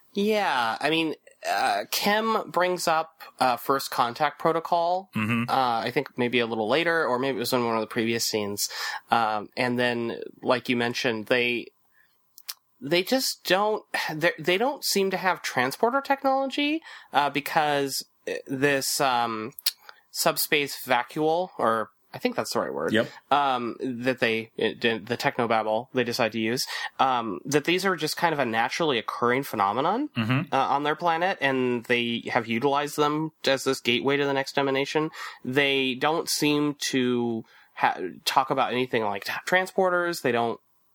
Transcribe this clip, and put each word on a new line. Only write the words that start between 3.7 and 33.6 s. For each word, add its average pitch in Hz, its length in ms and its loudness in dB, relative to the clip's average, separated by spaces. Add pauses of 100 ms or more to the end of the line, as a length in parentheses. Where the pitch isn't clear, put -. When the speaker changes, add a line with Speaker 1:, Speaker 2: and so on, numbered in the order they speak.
Speaker 1:
Contact 131 480 0
Protocol, 170 760 0
Speaker 2:
Mm-hmm. 117 340 -2
Speaker 1:
uh, 123 320 2
I 117 120 -4
think - 260 -4
maybe 123 220 2
a 117 60 0
little 113 220 -2
later, 165 380 2
or 123 120 0
maybe 135 180 -2
it 98 40 -4
was 120 120 -4
in 123 120 2
one 113 120 0
of 110 40 0
the 110 60 -4
previous 113 400 -2
scenes. 104 420 -4 (440)
Um, 107 440 0
and 123 220 0
then, 117 420 -2 (220)
like 123 260 0
you 127 80 2
mentioned, 120 500 -2
they, 120 420 2 (1120)
they 175 240 2
just - 400 -2
don't, 208 400 2 (280)
they, 160 260 2
they 175 200 2
don't 269 260 -2
seem 196 280 2
to 190 40 -2
have 175 260 0
transporter 226 580 0
technology, 269 840 0 (300)
uh, 143 180 4
because, 143 720 0 (240)
uh, 92 40 -4 (160)
this, 139 520 2
um, 120 520 0 (580)
subspace 147 720 0
vacuole, 151 720 0
or 113 340 0 (220)
I 139 60 -12
think 247 160 -2
that's 117 200 -4
the 117 40 2
right 69 160 -2
word. 76 180 -2
Speaker 2:
Yep. 113 160 2 (220)
Speaker 1:
Um, 131 500 2
that 127 380 -2
they, 113 380 0
it, - 240 -2
the 117 360 0
technobabble 113 760 0
they 127 80 2
decide 117 300 0
to 113 80 -4
use, 113 260 -2 (320)
um, 120 460 0
that 139 220 2
these 175 200 0
are 190 80 2
just 151 220 -4
kind 170 160 2
of 147 80 0
a 131 40 4
naturally 120 540 0
occurring 123 460 0
phenomenon, 139 720 0
Speaker 2:
Mm-hmm. 117 360 -2
Speaker 1:
uh, - 40 2
on 135 260 2
their 147 140 0
planet, 175 440 0
and 127 440 2
they 120 480 0
have 113 160 0
utilized 139 480 0
them 151 340 2 (160)
as 135 160 2